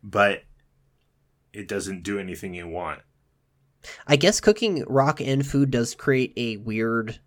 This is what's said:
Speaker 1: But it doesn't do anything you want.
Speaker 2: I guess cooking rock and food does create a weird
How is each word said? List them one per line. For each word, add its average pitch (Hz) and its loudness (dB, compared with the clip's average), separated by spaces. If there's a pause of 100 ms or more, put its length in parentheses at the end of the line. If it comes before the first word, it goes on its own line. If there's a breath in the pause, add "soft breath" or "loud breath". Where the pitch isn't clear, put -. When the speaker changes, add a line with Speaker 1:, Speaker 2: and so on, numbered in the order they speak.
Speaker 1:
But 101 2 (1120)
it 104 -14
doesn't 95 -6
do 101 -4
anything 92 -10
you 87 -12
want. 85 -8 (1080 loud breath)
Speaker 2:
I 147 6
guess 202 4
cooking 208 2
rock 139 2
and 135 0
food 139 2
does 120 0
create 131 0
a 113 -4
weird 113 -2